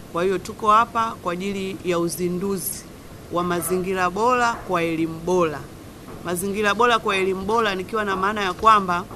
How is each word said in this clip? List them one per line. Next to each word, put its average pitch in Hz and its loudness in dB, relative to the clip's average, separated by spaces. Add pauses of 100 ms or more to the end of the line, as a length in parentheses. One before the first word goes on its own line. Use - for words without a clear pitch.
(120)
Kwa 170 0
hiyo, 190 2
tuko 185 -2
hapa 226 4 (120)
kwa 180 -2
ajili 190 -4
ya 175 2
uzinduzi 175 -2 (480)
wa 170 0
mazingira 180 0
bora 233 2
kwa 180 -2
elimu 165 -2
bora. 165 2 (640)
Mazingira 196 0
bora 233 4
kwa 208 0
elimu 190 0
bora 214 2
nikiwa 190 -2
na 190 -2
maana 202 0
ya 185 0
kwamba 185 4 (120)